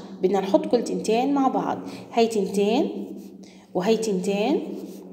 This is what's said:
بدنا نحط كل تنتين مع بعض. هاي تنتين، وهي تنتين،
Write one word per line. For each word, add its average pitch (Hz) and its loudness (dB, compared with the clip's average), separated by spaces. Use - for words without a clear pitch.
بدنا 190 4
نحط 196 2
كل 233 2
تنتين 220 0
مع 269 4
بعض. 185 0
هاي 226 6
تنتين، 208 0
وهي 202 2
تنتين، 202 0